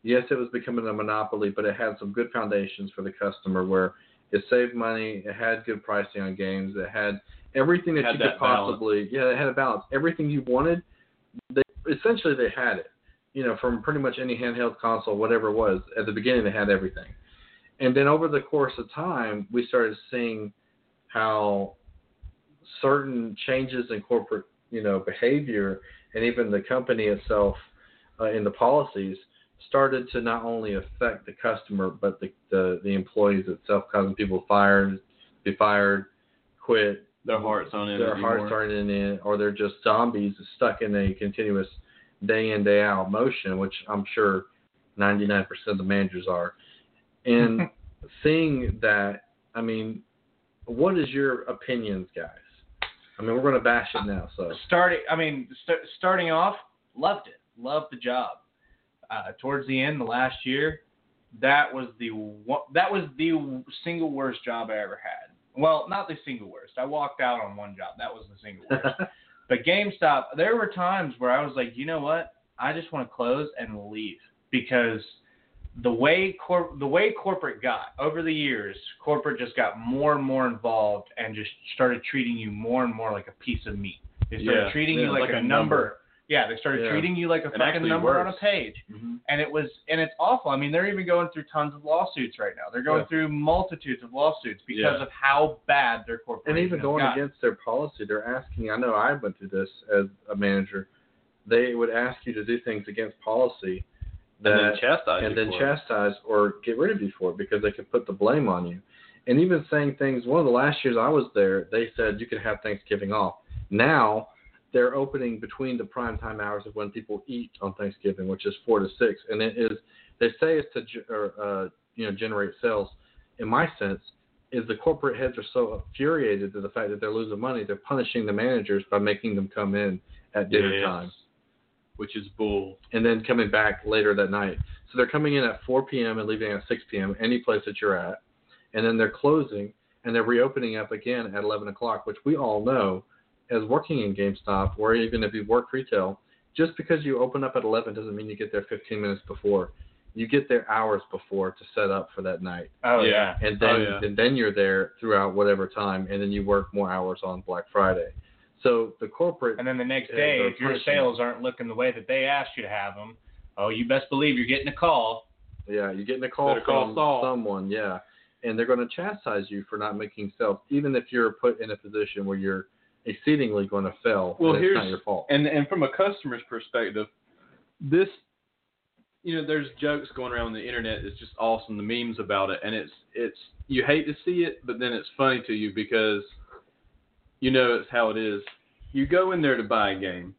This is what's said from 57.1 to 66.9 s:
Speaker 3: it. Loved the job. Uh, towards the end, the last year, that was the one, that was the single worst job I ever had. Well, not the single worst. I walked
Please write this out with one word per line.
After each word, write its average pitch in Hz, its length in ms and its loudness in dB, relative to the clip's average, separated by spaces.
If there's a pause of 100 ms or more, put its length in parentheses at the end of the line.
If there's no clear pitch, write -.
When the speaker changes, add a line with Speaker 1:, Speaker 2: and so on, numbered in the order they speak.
Speaker 3:
it. - 120 -20 (200)
Loved 147 320 -4
the 127 60 -16
job. 120 400 -2 (720)
Uh, 101 300 -8
towards 135 280 -4
the 131 120 0
end, 143 200 0
the 123 40 -4
last 123 400 -2
year, 147 360 -2 (600)
that 139 320 4
was 127 160 -8 (120)
the 117 100 -6
one, 107 500 -6 (140)
that 185 160 2
was 190 140 -2 (140)
the 147 440 -2 (220)
single 165 260 -4
worst 135 340 -4
job 117 260 -6
I 107 80 -4
ever 98 240 -8
had. - 260 -12 (260)
Well, 151 320 4
not 196 220 -6
the 160 160 -8
single 117 260 -10
worst. - 280 -20
I 127 80 -2
walked 143 340 -4